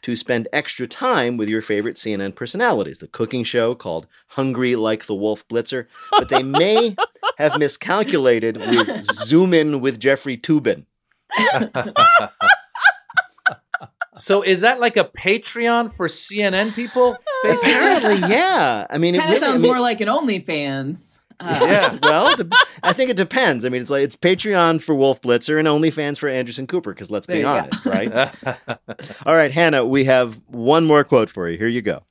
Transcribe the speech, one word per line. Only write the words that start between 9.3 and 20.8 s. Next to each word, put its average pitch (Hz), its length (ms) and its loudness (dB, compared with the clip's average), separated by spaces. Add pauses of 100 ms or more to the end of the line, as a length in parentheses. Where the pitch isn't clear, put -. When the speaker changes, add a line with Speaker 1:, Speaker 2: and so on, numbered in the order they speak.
Speaker 1:
In 151 280 2
with 123 180 -2
Jeffrey 131 400 -2
Toobin. 117 460 0 (520)
<laughs> 571 920 2 (1900)
Speaker 3:
So 196 260 2
is 185 180 2
that 247 200 2
like 233 180 2
a 180 60 4
Patreon 233 920 -2
for 180 100 -4
C 202 360 -4
N 196 100 0
N 208 200 -2
people? 247 440 0 (260)
Basically? 480 300 2
Speaker 1:
Apparently, 220 560 2
yeah. 208 600 2
I 143 80 -4
mean, 170 160 2
it 180 60 2
Speaker 4:
Kinda 311 140 2
Speaker 1:
really, 294 120 2
I - 20 0
Speaker 4:
sounds 254 140 0
Speaker 1:
mean 240 100 6
Speaker 4:
more 254 80 0
like 240 220 -2
an 202 60 -2
OnlyFans. 170 1120 -4 (180)